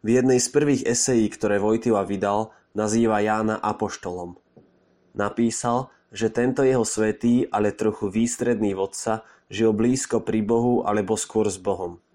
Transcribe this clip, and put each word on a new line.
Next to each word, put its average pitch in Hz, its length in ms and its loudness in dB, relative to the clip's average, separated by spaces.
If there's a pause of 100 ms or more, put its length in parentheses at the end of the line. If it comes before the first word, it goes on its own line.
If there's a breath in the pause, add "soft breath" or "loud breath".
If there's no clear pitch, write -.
V 117 160 4
jednej 127 160 4
z 123 160 0
prvých 143 320 2
esejí, 117 480 0
ktoré 101 320 0
Wojtyla 110 400 2
vydal, 101 480 -2 (240 soft breath)
nazýva 107 480 2
Jána 110 320 0
apoštolom. 90 800 -6 (800)
Napísal, 117 800 -2 (160 soft breath)
že 110 160 -2
tento 123 320 0
jeho 131 240 4
svätý, 110 640 0
ale 104 240 0
trochu 107 400 -2
výstredný 113 640 0
vodca 107 480 -4 (240 loud breath)
žil 110 240 2
blízko 117 480 0
pri 107 240 -2
Bohu 117 400 2
alebo 104 320 0
skôr 107 320 -2
s 95 80 -2
Bohom. 90 480 -6 (120)